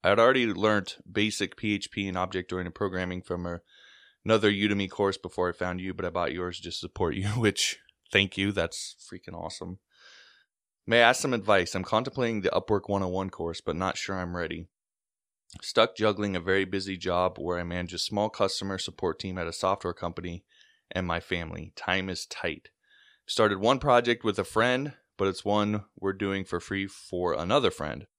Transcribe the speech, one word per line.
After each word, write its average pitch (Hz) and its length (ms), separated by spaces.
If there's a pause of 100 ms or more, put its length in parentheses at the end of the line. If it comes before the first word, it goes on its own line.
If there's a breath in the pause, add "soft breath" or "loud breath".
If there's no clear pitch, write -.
I 90 60
had 104 100
already 127 260
learned 104 520 (140)
basic 104 460
P 104 160
H 98 160
P 98 180
and 92 80
object-oriented 90 600
programming 90 480
from 87 240
a 87 140 (640 soft breath)
another 107 260
Udemy 101 380
course 98 280
before 90 300
I 85 60
found 90 260
you, 92 140
but 90 100
I 87 60
bought 85 240
yours 90 260
just - 220
to - 60
support - 280
you, 98 120
<laughs> 107 100
which, - 400 (340)
thank 98 260
you. 98 140
That's 85 480
freaking - 360
awesome. 87 440 (1080 loud breath)
May 117 160
I 117 60
ask 127 120
some 135 120
advice? 101 420
I'm 95 80
contemplating 117 580
the 90 80
Upwork - 400
one 98 140
oh 92 40
one 92 220
course, 85 320
but 78 140
not 92 220
sure 95 220
I'm 87 160
ready. 85 320 (920)
Stuck - 340
juggling 104 400
a 87 60
very 95 240
busy 95 320
job 90 400
where 87 220
I 87 40
manage 87 300
a 85 60
small 104 300
customer 98 480
support 90 420
team 92 180
at 85 100
a 82 60
software 92 400
company 87 500 (480 soft breath)
and 92 160
my 85 120
family. 85 560
Time 95 340
is 87 160
tight. - 440 (580 soft breath)
Started 104 320
one 123 200
project 120 440
with 104 140
a 101 60
friend, 127 500 (240)
but 98 100
it's - 180
one 104 400 (120)
we're 98 160
doing 98 320
for 87 140
free 98 260
for 90 480
another 101 380
friend. 73 340 (140)